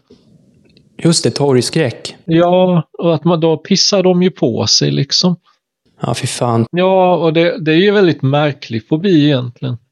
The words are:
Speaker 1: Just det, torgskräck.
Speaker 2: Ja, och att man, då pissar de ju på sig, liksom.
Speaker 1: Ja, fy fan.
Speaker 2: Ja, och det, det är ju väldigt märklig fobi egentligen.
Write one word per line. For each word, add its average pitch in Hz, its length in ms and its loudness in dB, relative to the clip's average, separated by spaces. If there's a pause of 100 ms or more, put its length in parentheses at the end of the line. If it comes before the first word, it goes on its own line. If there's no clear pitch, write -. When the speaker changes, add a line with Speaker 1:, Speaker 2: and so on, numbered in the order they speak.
(1000)
Speaker 1:
Just 165 260 0
det, 127 60 0
torgskräck. 135 960 -2
Speaker 2:
Ja, 175 580 2 (160)
och 170 160 0
att 147 100 -4
man, 170 160 2
då 160 160 2
pissar 190 460 0
de 180 200 2
ju 185 80 2
på 110 360 -2
sig, 147 240 0
liksom. 147 460 -2 (640)
Speaker 1:
Ja, 131 140 -6
fy - 120 -6
fan. 120 440 -2
Speaker 2:
Ja, 180 460 2
och 160 160 0
det, 170 320 0
det 156 80 0
är 156 40 2
ju 196 140 4
väldigt 190 320 2
märklig 135 680 -4
fobi 160 360 2
egentligen. 127 520 -4 (160)